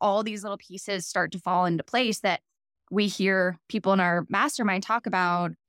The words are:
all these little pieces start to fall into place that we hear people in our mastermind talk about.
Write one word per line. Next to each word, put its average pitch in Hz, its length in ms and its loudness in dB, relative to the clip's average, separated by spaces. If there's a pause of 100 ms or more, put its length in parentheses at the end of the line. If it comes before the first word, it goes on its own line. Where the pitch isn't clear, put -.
all 208 220 2
these 214 200 -6
little 202 140 -8
pieces 190 480 -8
start 170 280 -2
to 185 60 -8
fall 180 260 2
into 170 180 0
place 247 380 0
that 185 200 0 (480)
we 208 180 2
hear 190 600 0
people 196 260 0
in 190 60 4
our 175 300 2
mastermind 202 540 0
talk 233 220 -4
about. 175 460 0 (180)